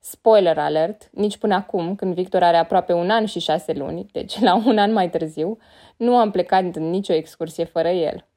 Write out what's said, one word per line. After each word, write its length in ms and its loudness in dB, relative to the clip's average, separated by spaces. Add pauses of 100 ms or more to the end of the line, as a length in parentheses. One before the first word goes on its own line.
Spoiler 580 4
alert, 540 -2
nici 240 -2
până 180 0
acum, 400 -4
când 200 -4
Victor 280 0
are 140 4
aproape 360 0
un 180 0
an 140 2
și 140 -6
șase 340 -4
luni, 400 -8
deci 280 -8
la 140 4
un 240 2
an 140 2
mai 180 0
târziu, 480 -6 (380)
nu 200 2
am 140 4
plecat 460 0
în 140 -4
nicio 220 -2
excursie 520 -4
fără 240 -2
el. 380 -2 (100)